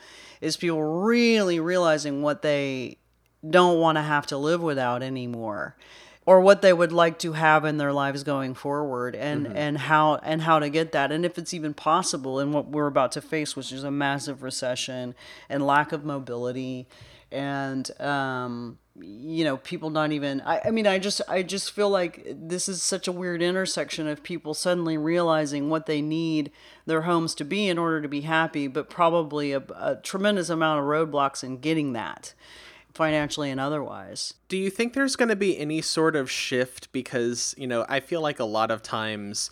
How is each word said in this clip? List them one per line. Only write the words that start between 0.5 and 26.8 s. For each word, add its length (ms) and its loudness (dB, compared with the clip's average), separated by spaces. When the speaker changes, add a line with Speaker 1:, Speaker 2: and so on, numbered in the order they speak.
Speaker 1:
people 260 -2
really 800 4
realizing 600 2
what 180 0
they 560 -2
don't 300 6
wanna 240 4
have 260 0
to 100 -4
live 240 0
without 400 0
anymore, 760 -6
or 160 10
what 220 8
they 100 10
would 200 4
like 260 4
to 160 -4
have 320 6
in 100 0
their 160 0
lives 300 0
going 320 -2
forward, 600 -2
and, 320 -2
Speaker 2:
Mm-hmm. 100 -6
Speaker 1:
and 220 -2
how, 440 4
and 180 -2
how 180 6
to 120 0
get 220 0
that, 200 2
and 140 0
if 100 -4
it's 160 -8
even 220 -6
possible 680 0
in 100 0
what 180 0
we're 180 0
about 260 2
to 80 -6
face, 340 -6
which 180 -10
is 120 -10
a 60 -6
massive 520 -4
recession 720 -6
and 160 0
lack 260 4
of 100 -6
mobility. 840 -6
And, 600 -4
um, 800 -4
you 420 -6
know, 140 0
people 320 -8
not 240 0
even, 300 -4
I, 240 0
I 40 2
mean, 160 2
I 120 4
just, 280 -2
I 160 0
just 300 -6
feel 160 0
like 420 0
this 380 -6
is 140 -6
such 260 -2
a 40 -4
weird 280 -4
intersection 680 -2
of 160 -6
people 300 -8
suddenly 460 0
realizing 720 2
what 160 0
they 160 0
need 500 -2